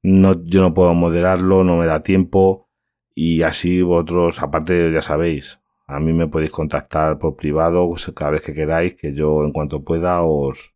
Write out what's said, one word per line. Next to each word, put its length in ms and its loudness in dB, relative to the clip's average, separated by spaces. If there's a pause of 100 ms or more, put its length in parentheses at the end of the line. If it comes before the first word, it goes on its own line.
no, 400 4
yo 180 2
no 120 4
puedo 220 4
moderarlo, 680 2
no 140 2
me 80 0
da 180 -2
tiempo, 640 2 (460)
y 280 0
así 380 0
vosotros, 600 0
aparte 500 0
ya 100 0
sabéis, 600 -4 (260)
a 140 -8
mí 100 0
me 160 0
podéis 240 -4
contactar 680 -4
por 160 -4
privado, 520 0
pues, 280 -8
cada 160 -4
vez 100 -2
que 120 -12
queráis, 420 -2
que 180 -10
yo 300 0
en 100 -2
cuanto 300 -6
pueda 400 -2
os 520 -4